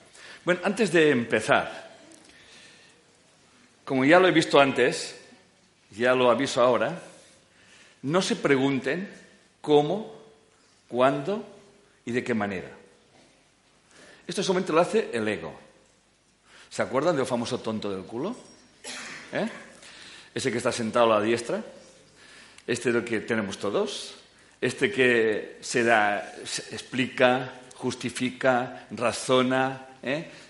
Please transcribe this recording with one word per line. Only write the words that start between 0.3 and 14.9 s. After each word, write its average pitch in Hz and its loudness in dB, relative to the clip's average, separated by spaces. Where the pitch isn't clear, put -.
Bueno, 175 0
antes 196 0
de 156 6
empezar, 117 0
como 131 0
ya 156 8
lo 185 6
he 175 4
visto 156 4
antes, 131 2
ya 120 2
lo 127 4
aviso 127 2
ahora, 123 2
no 165 0
se 208 -2
pregunten 139 0
cómo, 151 2
cuándo 143 0
y 120 -8
de 120 -2
qué 123 -2
manera. 101 -4
Esto 180 -6
solamente 180 -2
lo 160 4
hace 208 0